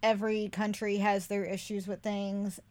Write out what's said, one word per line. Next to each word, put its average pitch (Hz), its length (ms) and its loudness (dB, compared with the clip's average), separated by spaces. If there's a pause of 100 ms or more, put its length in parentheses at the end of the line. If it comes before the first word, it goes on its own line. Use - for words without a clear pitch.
every 214 460 2
country 208 480 0
has 202 300 2
their 202 180 0
issues 196 420 -4
with 196 140 -6
things, 202 580 -2 (120)